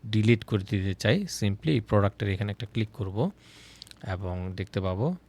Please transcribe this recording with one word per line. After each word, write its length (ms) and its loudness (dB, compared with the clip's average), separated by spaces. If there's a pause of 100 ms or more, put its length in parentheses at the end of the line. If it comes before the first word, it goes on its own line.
ডিলিট 380 4
করে 260 -2
দিতে 240 0
চাই, 300 2
simply 460 -2
এই 100 4
প্রোডাক্টের 480 2
এখানে 240 -2
একটা 200 -8
ক্লিক 200 -2
করব 380 -2 (720)
এবং 540 -6
দেখতে 240 -4
পাবো 360 -2 (120)